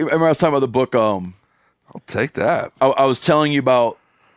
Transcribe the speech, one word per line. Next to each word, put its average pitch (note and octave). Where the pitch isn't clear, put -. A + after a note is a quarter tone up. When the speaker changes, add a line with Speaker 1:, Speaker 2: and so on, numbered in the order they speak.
Speaker 1:
remember D#3+
I D#3+
was D3+
talking D#3+
about C#3
the C3+
book, B2+
um, G2
Speaker 2:
I'll -
take -
that. -
Speaker 1:
I, C3
I C3+
was C3
telling D3+
you C#3+
about, B2